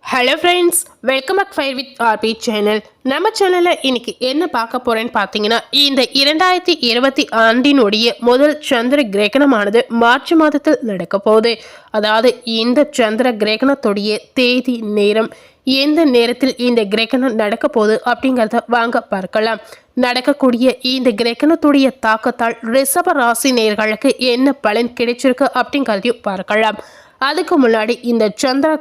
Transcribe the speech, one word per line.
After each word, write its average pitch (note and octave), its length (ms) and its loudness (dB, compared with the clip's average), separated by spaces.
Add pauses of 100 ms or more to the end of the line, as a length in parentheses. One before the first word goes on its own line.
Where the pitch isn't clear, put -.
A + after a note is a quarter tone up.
(120)
ஹலோ B3+ 280 0
ஃப்ரெண்ட்ஸ், F4 400 2 (300)
welcome C4+ 300 -2
back G4 180 -4
Fire C#4 200 -4
with C4+ 140 -10 (160)
R G#3+ 160 2
P A3 60 0 (160)
channel. G#3+ 320 0 (340)
நம்ம E4+ 260 -2
சேனல்ல F4+ 340 2 (180)
இன்னைக்கு B3 220 -4 (180)
என்ன D4+ 140 -2 (120)
பார்க்க A#3 320 -4
போறேன்னு A#3 300 -2
பார்த்தீங்கன்னா, G#3 420 -2 (240)
இந்த C4+ 180 0 (200)
இரண்டாயிரத்தி F4 540 2 (140)
இருபத்தி C4 340 0 (200)
ஆண்டினுடைய A#3 640 2 (200)
முதல் C4+ 280 4 (140)
சந்திர B3+ 440 0
கிரகணமானது G#3+ 680 2 (200)
மார்ச் B3 400 2
மாதத்தில் D4+ 360 2 (120)
நடக்க F3+ 280 -4 (100)
போகுது. A3 260 4 (460)
அதாவது A3 300 2 (280)
இந்த B3 300 2 (120)
சந்திர A#3 320 0 (120)
கிரகணத்துடைய G#3+ 760 -2 (200)
தேதி, B3 360 0 (240)
நேரம், G#3 320 0 (540)
எந்த D4+ 140 2 (180)
நேரத்தில் A#3+ 380 0 (120)
இந்த A#3 160 2 (100)
கிரகணம் A3+ 480 -2
நடக்க A3 260 -2 (120)
போகுது G#3+ 180 2 (160)
அப்படிங்கிறத A#3+ 520 -2 (120)
வாங்க A#3 280 -2 (100)
பார்க்கலாம். G#3+ 460 -4 (440)
நடக்கக்கூடிய B3 720 0 (180)
இந்த B3+ 160 0 (120)
கிரகணத்துடைய C#4+ 680 2 (180)
தாக்கத்தால் A3+ 500 -2 (200)
ரிஷப E4 460 0
ராசி A#3 360 0
நேயர்களுக்கு G#3+ 520 0 (240)
என்ன C4+ 320 0
பலன் A#3 340 -2
கிடைச்சிருக்கு B3 460 0 (140)
அப்படிங்கிறதையும் A#3 680 -2
பார்க்கலாம். G#3+ 500 -2 (520)
அதுக்கு F4 260 0 (100)
முன்னாடி A3+ 280 0 (180)
இந்த A3 140 2 (160)
சந்திர C#4 380 0